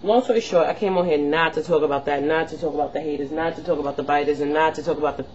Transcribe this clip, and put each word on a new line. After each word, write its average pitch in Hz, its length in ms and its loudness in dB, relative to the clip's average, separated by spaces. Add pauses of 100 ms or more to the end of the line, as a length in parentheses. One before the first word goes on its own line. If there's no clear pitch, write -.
Long 226 220 4
story 226 160 2
short, 170 260 2
I - 80 -2
came 190 220 0
on 180 100 2
here 151 120 2
not 156 360 2
to 156 80 -2
talk 156 200 2
about 143 240 0
that, 143 160 0
not 160 260 0
to 156 100 -12
talk 156 160 -4
about 143 200 -2
the 143 60 -2
haters, 147 300 -4
not 165 260 -2
to 160 60 -12
talk 165 160 -2
about 139 180 -4
the 139 60 -14
biters, 143 380 0
and 147 120 0
not 156 240 2
to 151 60 -8
talk 160 140 -2
about 147 220 -2
the 135 160 -8